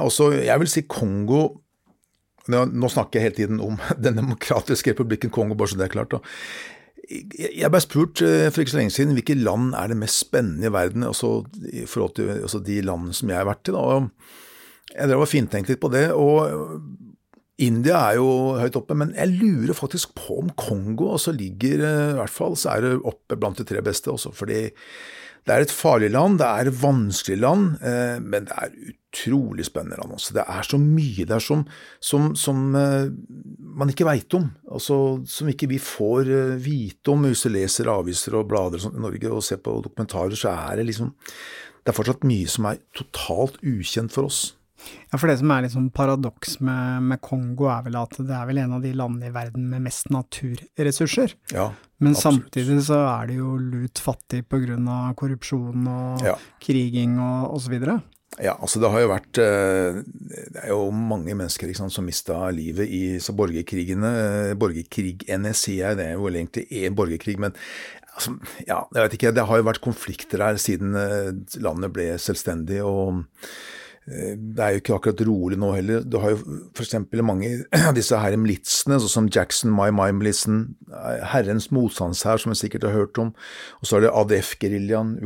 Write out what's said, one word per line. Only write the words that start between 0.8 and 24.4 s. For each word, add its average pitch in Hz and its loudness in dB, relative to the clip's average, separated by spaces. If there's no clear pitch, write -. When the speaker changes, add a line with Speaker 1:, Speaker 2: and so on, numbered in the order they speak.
Speaker 1:
Kongo, 107 2
nå, 123 4
nå 127 0
snakker 117 0
jeg 113 4
hele 107 -2
tiden 107 0
om 107 -4
<laughs> 127 0
den 113 2
demokratiske 120 0
republikken 113 -2
Kongo, 107 0
bare 104 0
så 95 -4
det 95 0
er 98 -6
klart 110 -4
da. - -8
Jeg, - -8
jeg 147 2
ble 180 6
spurt, - 2
eh, 156 4
for 156 0
ikke 127 -2
så 143 2
lenge 104 0
siden, 143 4
hvilke 139 2
land 113 2
er 104 -2
det 107 0
mest - 0
spennende 101 0
i 104 2
verden, 101 0
altså, 113 0
i 117 -10
forhold 104 -2
til, 101 -2
altså, 101 -6
de 101 0
landene 90 -4
som 107 -2
jeg 90 0
har 98 0
vært 104 -2
i 190 -2
da. 127 0
Og 135 0
jeg - -2
drev 135 4
og 147 2
fintenkte 110 0
litt 127 0
på 131 2
det, 147 4
og 151 2
India 123 4
er 117 4
jo 131 6
høyt 123 0
oppe, - -4
men 151 0
jeg 180 2
lurer 175 4
faktisk - -4
på - -8
om 175 -2
Kongo 107 -2
også 160 0
ligger, 117 0
eh, 151 2
i 139 -2
hvert 104 -4
fall, 156 -2
så 127 0
er 110 0
det 127 2
oppe - -6
blant 104 -2
de 117 -8
tre 101 -2
beste 104 -2
også, - -8
fordi 107 -2